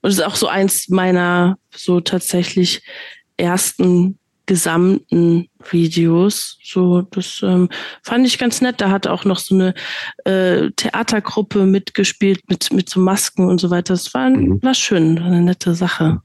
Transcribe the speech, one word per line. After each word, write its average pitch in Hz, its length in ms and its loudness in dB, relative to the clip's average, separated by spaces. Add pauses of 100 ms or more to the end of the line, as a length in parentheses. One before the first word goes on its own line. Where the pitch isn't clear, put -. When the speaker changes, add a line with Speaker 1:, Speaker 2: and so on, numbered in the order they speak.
Speaker 1:
Und 190 100 -2
es 196 80 2
ist 160 60 0
auch 202 120 -6
so 208 100 -2
eins 196 420 -2
meiner 180 680 2 (160)
so 180 260 0
tatsächlich 180 800 -2 (540)
ersten 180 800 0 (280)
gesamten 170 1000 0 (220)
Videos. 170 920 0
So, 180 400 0
das, - 400 -8
ähm, 185 280 2 (320)
fand 247 240 0
ich 240 120 -2
ganz 247 220 -2
nett. 254 200 -2
Da 196 100 0
hat 196 160 -2
auch - 180 -4
noch 190 140 2
so - 160 -2
eine, 185 200 2 (500)
äh, 185 520 0
Theatergruppe 214 880 -2
mitgespielt 196 840 0
mit, - 240 -4
mit 185 180 0
so 185 100 -2
Masken 185 460 0
und 185 120 2
so 175 120 -2
weiter. 180 240 0
Das - 200 -6
war, 262 160 0
Speaker 2:
Mhm. - 320 2
Speaker 1:
war 254 120 2
schön, 165 440 2
war 170 80 -2
eine 180 160 4
nette 175 320 0
Sache. 165 500 0